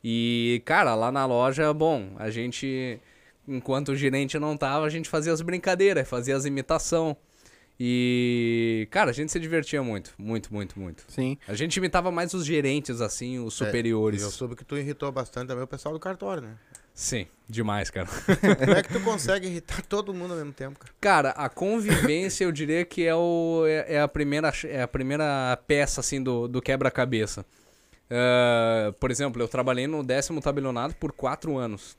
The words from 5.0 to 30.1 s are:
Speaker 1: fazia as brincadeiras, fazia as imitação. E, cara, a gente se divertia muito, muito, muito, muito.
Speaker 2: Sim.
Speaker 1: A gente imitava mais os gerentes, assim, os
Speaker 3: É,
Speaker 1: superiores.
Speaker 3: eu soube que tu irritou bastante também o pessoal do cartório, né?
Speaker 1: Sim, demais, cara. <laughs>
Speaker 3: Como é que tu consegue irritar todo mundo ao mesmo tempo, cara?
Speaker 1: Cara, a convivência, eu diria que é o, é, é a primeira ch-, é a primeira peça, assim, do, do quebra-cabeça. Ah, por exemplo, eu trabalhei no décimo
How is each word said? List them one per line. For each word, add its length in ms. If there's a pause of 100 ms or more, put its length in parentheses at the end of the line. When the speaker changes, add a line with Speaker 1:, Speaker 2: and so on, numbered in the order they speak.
Speaker 1:
fazia 240
as 80
brincadeiras, 680
fazia 280
as 80
imitação. 720 (640)
E, 1080
cara, 200
a 40
gente 180
se 80
divertia 420
muito, 360
muito, 340
muito, 260
muito. 300
Speaker 2:
Sim. 280 (120)
Speaker 1:
A 60
gente 220
imitava 340
mais 240
os 100
gerentes, 560
assim, 380
os 220
Speaker 3:
É, 60
Speaker 1:
superiores. 560
Speaker 3:
eu 80
soube 260
que 80
tu 120
irritou 340
bastante 380
também 160
o 20
pessoal 280
do 60
cartório, 420
né? 120 (380)
Speaker 1:
Sim, 340 (220)
demais, 420
cara. 160
<laughs> 520
Speaker 3:
Como 140
é 100
que 100
tu 80
consegue 480
irritar 340
todo 320
mundo 180
ao 60
mesmo 140
tempo, 260
cara? 220
Speaker 1:
Cara, 300
a 180
convivência, 960
eu 80
diria 320
que 200
é 100
o, 520
é, 280
é 60
a 60
primeira 460
ch-, 160
é 140
a 40
primeira 800
peça, 340
assim, 220
do, 240
do 160
quebra-cabeça. 840 (640)
Ah, 920
por 100
exemplo, 320
eu 60
trabalhei 400
no 160
décimo 360